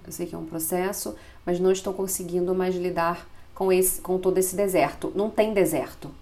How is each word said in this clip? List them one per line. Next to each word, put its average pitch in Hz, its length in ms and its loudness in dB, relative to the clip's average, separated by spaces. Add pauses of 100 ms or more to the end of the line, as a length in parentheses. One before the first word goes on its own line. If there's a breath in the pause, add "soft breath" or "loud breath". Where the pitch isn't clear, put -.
Eu 170 80 -14
sei 175 140 -6
que 160 80 -10
é 170 40 -6
um 165 60 -8
processo, 180 720 -4 (320 loud breath)
mas 175 140 2
não 185 100 6
estou 190 240 0
conseguindo 180 600 -2
mais 185 200 0
lidar 175 520 -2 (280 soft breath)
com 190 180 2
esse, 185 280 2
com 185 180 0
todo 185 200 2
esse 185 180 0
deserto. 180 580 0
Não 208 160 0
tem 214 240 2
deserto. 160 560 0 (120)